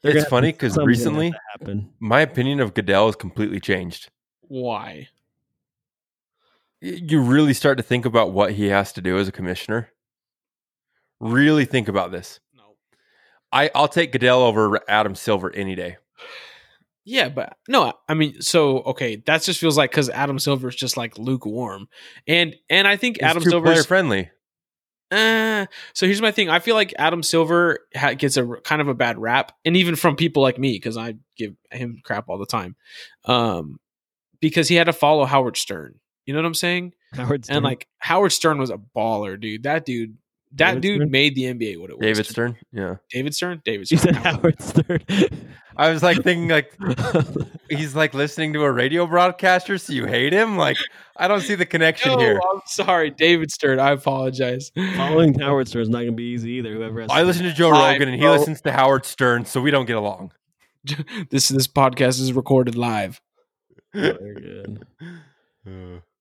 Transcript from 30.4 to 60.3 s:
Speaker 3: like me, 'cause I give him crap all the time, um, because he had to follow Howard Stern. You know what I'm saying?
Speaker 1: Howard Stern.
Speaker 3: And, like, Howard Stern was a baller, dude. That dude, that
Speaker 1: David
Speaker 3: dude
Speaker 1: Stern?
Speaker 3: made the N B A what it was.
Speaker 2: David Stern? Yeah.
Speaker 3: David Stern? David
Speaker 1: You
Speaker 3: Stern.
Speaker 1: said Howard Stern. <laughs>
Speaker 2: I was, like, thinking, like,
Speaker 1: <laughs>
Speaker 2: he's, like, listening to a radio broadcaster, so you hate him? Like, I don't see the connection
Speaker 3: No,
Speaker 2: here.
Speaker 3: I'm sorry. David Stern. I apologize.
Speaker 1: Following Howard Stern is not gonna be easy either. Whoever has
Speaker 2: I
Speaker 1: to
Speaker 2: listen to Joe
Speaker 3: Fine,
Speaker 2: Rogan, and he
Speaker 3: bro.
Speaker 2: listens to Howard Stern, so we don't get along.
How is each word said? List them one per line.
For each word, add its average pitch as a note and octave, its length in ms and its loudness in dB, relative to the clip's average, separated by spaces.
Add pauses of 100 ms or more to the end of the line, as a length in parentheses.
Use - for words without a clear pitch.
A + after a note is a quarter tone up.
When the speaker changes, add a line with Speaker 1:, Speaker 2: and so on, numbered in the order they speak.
Speaker 3:
like C3 160 2
me, B2+ 200 -2
'cause A2+ 200 -8
I A2+ 160 -10 (200)
give G#2+ 200 -10 (160)
him A#2+ 340 -12
crap G#2 240 -8
all F#2+ 80 -6
the G2 80 -8
time, F#2+ 320 -8 (480)
um, G2+ 560 -2 (600)
because D#3 280 0
he E3 60 2
had E3+ 100 6
to E3 80 0
follow D3+ 320 4
Howard B2+ 320 0
Stern. D#2+ 380 -10 (320)
You C#3 80 -6
know D3+ 60 -2
what D#3+ 60 -2
I'm E3 80 -4
saying? F3+ 380 -4 (220)
Speaker 1:
Howard B2+ 320 -4
Stern. C#3 100 -4
Speaker 3:
And, D3 80 0
like, C3 240 -4 (120)
Howard F#3 320 2
Stern D#3 260 2
was C3 100 -2
a G2+ 80 -8
baller, G#2 640 -4
dude. A2 220 -10
That D3+ 240 -4
dude, A2+ 320 -8 (340)
that D#3 200 4
Speaker 1:
David F#3 100 -2
Speaker 3:
dude G3+ 160 0
Speaker 1:
Stern? D3 120 0
Speaker 3:
made C#3 260 4
the C3 100 -2
N B2+ 100 -6
B A2 160 -6
A F2+ 80 -10
what F#2 80 -16
it - 100 -18
was. G#2 60 -6
Speaker 2:
David G#2+ 220 0
Stern? A#2 300 -4 (140)
Yeah. F#2+ 260 -8 (140)
Speaker 3:
David C#3 240 -6
Stern? F3+ 300 -8
David G2+ 260 -6
Speaker 1:
You E3 60 4
Speaker 3:
Stern. D#3+ 160 4
Speaker 1:
said C#3+ 100 -2
Howard E3 380 -2
Stern. - 480 0
<laughs> - 460 0 (260)
Speaker 2:
I D#3 100 4
was, D#3+ 120 0
like, F3 220 2
thinking, E3+ 240 0
like, D#3 240 0 (480)
Speaker 1:
<laughs> - 500 -8
Speaker 2:
he's, D3 240 -6
like, D3+ 180 0
listening D3+ 420 -4
to D3+ 100 0
a C#3 80 2
radio C3+ 340 0
broadcaster, F3+ 720 2
so - 140 -10
you A#2+ 140 -4
hate B2 260 0
him? G#3 260 2
Like, C#3 180 2 (400)
I F3+ 120 0
don't G3+ 120 2
see F3+ 140 -4
the F3+ 120 0
connection D#3+ 460 2
Speaker 3:
No, B3+ 60 2
Speaker 2:
here. A3 220 4 (120)
Speaker 3:
I'm G3 140 -4
sorry. F3+ 440 0
David D#3+ 420 2
Stern. C3+ 260 0
I C#3 140 4
apologize. C3 800 -2 (240)
Speaker 1:
Following E3 420 4
Howard C#3 300 0
Stern A#2 140 -4
is A2 60 -2
not A#2+ 120 0
gonna A#2+ 120 -4
be A2+ 120 -6
easy A#2+ 300 -6
either. A#2 200 -8
Whoever A2+ 280 -8
has A2 100 -6
Speaker 2:
I D3+ 80 4
Speaker 1:
to E3+ 60 4
Speaker 2:
listen F3 180 0
to F3 80 -2
Joe D#3+ 180 4
Speaker 3:
Fine, D3+ 220 8
Speaker 2:
Rogan, C#3 160 0
and B2+ 80 -4
he A#2+ 100 0
Speaker 3:
bro. - 60 6
Speaker 2:
listens D3 300 2
to C#3+ 100 -2
Howard C3 340 4
Stern, A#2+ 380 0
so C3 160 -4
we C#3 100 0
don't C3+ 160 2
get A2+ 100 -4
along. G2 360 -6 (520)